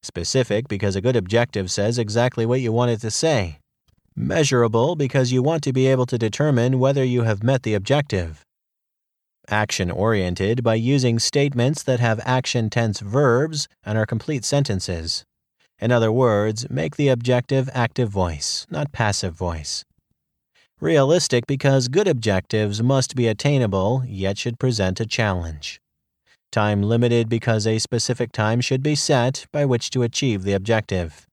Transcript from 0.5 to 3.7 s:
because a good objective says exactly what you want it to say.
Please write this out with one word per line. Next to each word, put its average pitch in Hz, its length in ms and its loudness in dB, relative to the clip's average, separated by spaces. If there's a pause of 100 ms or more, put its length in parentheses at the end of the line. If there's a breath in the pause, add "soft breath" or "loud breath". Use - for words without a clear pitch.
because 101 260 -2
a 98 60 -2
good 123 160 0
objective 104 540 0
says 110 280 -2
exactly 117 460 0
what 123 160 0
you 120 120 -2
want 120 180 2
it 110 100 -2
to 110 100 -6
say. 104 480 -2 (560)